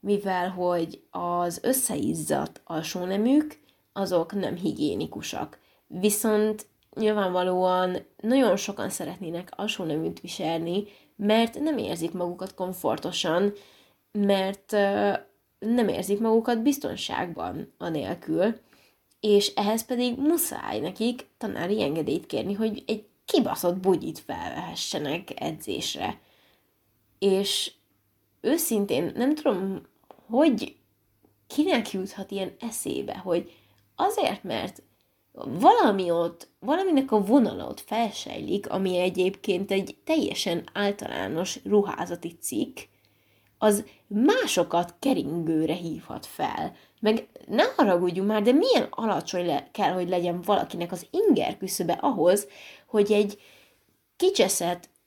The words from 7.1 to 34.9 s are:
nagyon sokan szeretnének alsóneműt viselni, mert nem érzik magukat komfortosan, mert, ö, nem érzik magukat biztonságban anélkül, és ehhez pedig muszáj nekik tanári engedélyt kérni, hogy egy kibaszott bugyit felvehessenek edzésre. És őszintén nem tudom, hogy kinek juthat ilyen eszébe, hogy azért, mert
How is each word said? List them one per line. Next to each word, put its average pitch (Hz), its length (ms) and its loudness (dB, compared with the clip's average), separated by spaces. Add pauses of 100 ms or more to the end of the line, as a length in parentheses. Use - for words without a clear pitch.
nagyon 226 400 4
sokan 196 340 -6
szeretnének 175 680 -8
alsóneműt 165 640 -4
viselni, 170 640 -4 (320)
mert 220 440 2
nem 302 180 -2
érzik 165 340 -4
magukat 180 420 -6
komfortosan, 180 1000 -2 (600)
mert, 202 600 0
ö, 202 400 4 (460)
nem 226 300 2
érzik 202 320 0
magukat 226 420 4
biztonságban - 1160 -2
anélkül, 165 840 -2 (600)
és 202 260 4
ehhez 220 380 0
pedig 247 340 -2
muszáj 294 640 0
nekik 220 460 -2 (120)
tanári 202 440 -2
engedélyt 151 440 -2
kérni, - 260 -4
hogy 214 340 -2
egy 220 200 -4 (180)
kibaszott 190 520 2
bugyit 185 420 0
felvehessenek - 1200 -8
edzésre. 147 800 -6 (1000)
És 196 540 0 (680)
őszintén 202 760 0
nem 269 200 2
tudom, 196 480 -2 (440)
hogy 254 500 2 (720)
kinek 294 440 0
juthat 190 400 -8
ilyen 190 300 -6
eszébe, - 560 -6
hogy 185 360 -2 (440)
azért, 381 460 0
mert 113 400 -6 (600)